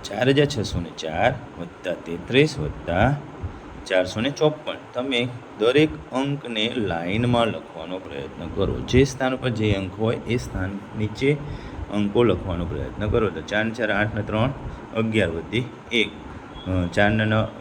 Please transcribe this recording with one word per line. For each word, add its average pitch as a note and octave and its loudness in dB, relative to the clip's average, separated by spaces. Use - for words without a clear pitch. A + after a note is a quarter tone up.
ચાર A2 2
હજાર C#3+ 6
છસો G2 -2
ને E2+ -6
ચાર F2 2
વત્તા F2 -6
તેત્રીસ A2+ 2
વત્તા F2 2
ચારસો F#2 2
ને C3 2
ચોપન. D3 0
તમે B2 0
દરેક C3+ 6
અંકને B2 -2
લાઇનમાં A2 2
લખવાનો E2+ -6
પ્રયત્ન C#2+ -8
કરો. C2+ 0
જે B2 4
સ્થાન C3 -2
પર B2+ -2
જે G#2+ 2
અંક F#2+ -4
હોય A2+ 2
એ A#2 2
સ્થાન G2+ -4
નીચે C3 2
અંકો G#2 4
લખવાનો F2 2
પ્રયત્ન D2 -4
કરો. A2 4
તો D#2+ -8
ચાર G#2 0
ને A2 0
ચાર A2 0
આઠ G#2+ 2
ને G#2 -2
ત્રણ A2 2
અગિયાર, A2 2
વધી E2 -2
એક. A2 2
અ, F#2 2
ચાર G#2 4
ને A2 2
નવ A2 4